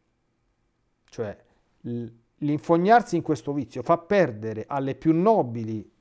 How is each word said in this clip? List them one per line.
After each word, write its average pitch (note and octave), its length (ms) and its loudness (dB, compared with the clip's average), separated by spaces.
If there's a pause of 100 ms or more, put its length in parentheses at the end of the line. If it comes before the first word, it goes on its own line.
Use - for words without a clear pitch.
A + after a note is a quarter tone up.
(1040)
cioè G#2 300 -10 (460)
l-, A#2+ 240 -8 (320)
l'infognarsi E3+ 800 2
in E3 80 -2
questo D3 280 -4
vizio C3 300 -6
fa E3 160 2
perdere A2 680 -2
alle C3+ 260 -4
più D#3+ 180 2
nobili A#2+ 760 0 (120)